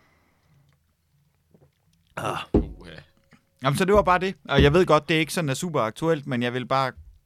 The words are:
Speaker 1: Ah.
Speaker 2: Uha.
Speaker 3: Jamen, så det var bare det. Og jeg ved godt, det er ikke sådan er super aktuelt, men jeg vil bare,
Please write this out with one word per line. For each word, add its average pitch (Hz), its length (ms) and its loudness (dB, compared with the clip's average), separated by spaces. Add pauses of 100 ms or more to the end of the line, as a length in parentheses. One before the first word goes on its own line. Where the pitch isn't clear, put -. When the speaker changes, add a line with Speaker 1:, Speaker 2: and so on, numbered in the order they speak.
(2250)
Speaker 1:
Ah. 104 200 -6 (180)
Speaker 2:
Uha. - 360 -4 (720)
Speaker 3:
Jamen, 135 140 0
så 190 80 0
det 185 100 2
var 202 80 6
bare 180 160 2
det. 185 160 -4 (140)
Og 139 140 4
jeg 143 100 6
ved 180 140 4
godt, 151 220 2
det 165 80 2
er 160 40 2
ikke 160 120 -4
sådan 156 180 -2
er 131 40 -2
super 156 260 -4
aktuelt, 143 460 -2
men 120 160 -4
jeg 123 120 -4
vil 123 120 -6
bare, 131 260 -2 (340)